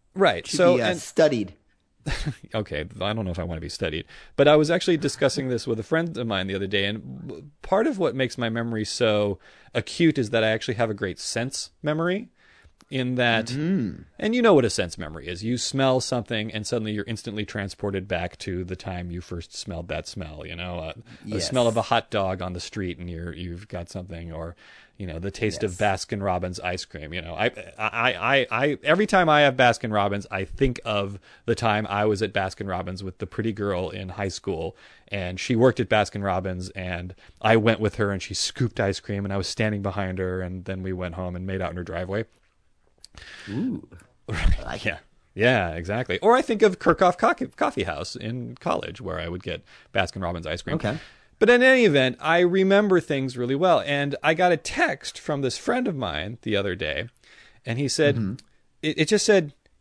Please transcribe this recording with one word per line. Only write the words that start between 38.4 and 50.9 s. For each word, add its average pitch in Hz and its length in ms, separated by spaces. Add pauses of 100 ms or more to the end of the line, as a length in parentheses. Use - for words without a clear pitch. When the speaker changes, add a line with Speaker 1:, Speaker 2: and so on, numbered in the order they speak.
Speaker 1:
ice 98 180
cream, 101 240
and 98 80
I 98 60
was 98 100
standing 107 340
behind 95 380
her, 92 220
and 90 240
then 92 180
we 95 80
went 90 240
home 90 220
and 92 100
made 95 140
out 87 100
in 87 60
her 90 80
driveway. 90 400 (1200)
Speaker 2:
Ooh. 156 400 (400)
Speaker 1:
Right. - 300
Speaker 2:
I - 40
like 64 220
Speaker 1:
Yeah. 90 100
Speaker 2:
it. - 40 (360)
Speaker 1:
Yeah, 104 360
exactly. 101 480
Or 220 180
I - 40
think 220 200
of 202 180
Kirchhoff 175 380
Coffee, - 300
Coffee - 360
House 85 320
in 120 400
college, - 460
where 85 180
I 82 80
would 90 160
get 87 220 (280)
Baskin 95 300
Robbins 85 240
ice 85 140
cream. - 160
Speaker 2:
Okay. 104 200 (400)